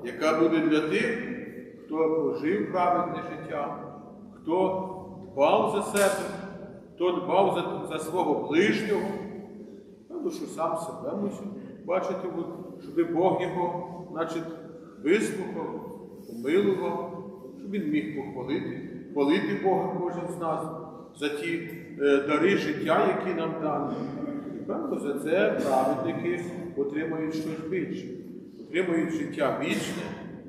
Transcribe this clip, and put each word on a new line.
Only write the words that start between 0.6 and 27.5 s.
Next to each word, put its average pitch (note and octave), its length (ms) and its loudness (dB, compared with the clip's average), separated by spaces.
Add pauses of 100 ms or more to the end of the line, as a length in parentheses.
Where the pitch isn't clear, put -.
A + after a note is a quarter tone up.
тих, - 480 0 (580)
хто D3+ 100 -6
прожив D#3+ 760 2
праведне F3 600 2
життя, D3+ 460 -4 (560)
хто F#3 500 2 (500)
дбав F3+ 420 6
за G3+ 60 2
себе, G3+ 480 4 (640)
хто F3+ 160 2
дбав F3+ 440 4
за, D#3+ 420 -2
за - 60 -4
свого D#3+ 440 2
ближнього. G3+ 600 4 (1000)
Певно, D4+ 240 -4
що D3+ 140 -6
сам D#3+ 320 -2
себе D#3+ 440 -6
мусив - 260 -4 (380)
бачити, F#3 420 0 (100)
от, E3 80 -4 (380)
щоби D#3+ 200 0
Бог E3+ 380 4
його, F3 460 -2 (240)
значить, E3 320 -2 (600)
вислухав, - 960 0 (280)
помилував, F3 960 0 (360)
щоб G3 120 -10
він D3 200 -2
міг - 240 0
похвалити, - 760 -4 (240)
хвалити D#3+ 500 2
Бога F#3 360 2
кожен E3+ 280 -4 (100)
з E3+ 40 -6
нас D#3+ 200 -2 (580)
за D3 100 0
ті, E3+ 400 -4 (320)
е, C#3 260 8
дари D#3+ 300 6
життя, D#3 500 4
які F3+ 320 0
нам D#3+ 120 0 (100)
дані. C#3+ 340 0 (600)
І, - 100 -8
певно, C#4+ 340 -2
за C#3 200 -2
це E3+ 460 4
праведники - 800 2 (320)
отримають D#3 580 0
щось D#3 340 -4